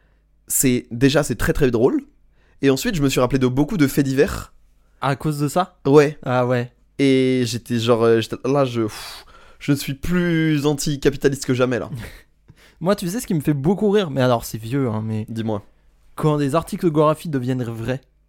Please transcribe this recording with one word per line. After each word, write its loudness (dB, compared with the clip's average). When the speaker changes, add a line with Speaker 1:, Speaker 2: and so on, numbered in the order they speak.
Speaker 1:
c'est, 0
déjà, 4
c'est -4
très, 0
très 2
drôle. 2
Et 4
ensuite, 0
je -2
me 2
suis 0
rappelé 2
de 4
beaucoup 0
de 4
faits 0
divers. -2
Speaker 2:
À -2
cause -4
de 0
ça ? -2
Speaker 1:
Ouais. 6
Speaker 2:
Ah 0
ouais. -2
Speaker 1:
Et 2
j'étais -4
genre, 2
euh, 6
j'étais, -4
là, 2
je, -4
pff, -10
je -2
ne 2
suis -6
plus 0
anticapitaliste 0
que 0
jamais, 0
là. -8
Speaker 2:
<laughs> -8
Moi, 0
tu -6
sais -6
ce -10
qui -2
me 0
fait 0
beaucoup 0
rire, 0
mais -2
alors, 2
c'est -10
vieux, -4
hein, -4
mais -4
Speaker 1:
Dis-moi. -6
Speaker 2:
quand 0
des 0
articles -2
de 2
Gorafi 2
deviennent -2
vrais. -6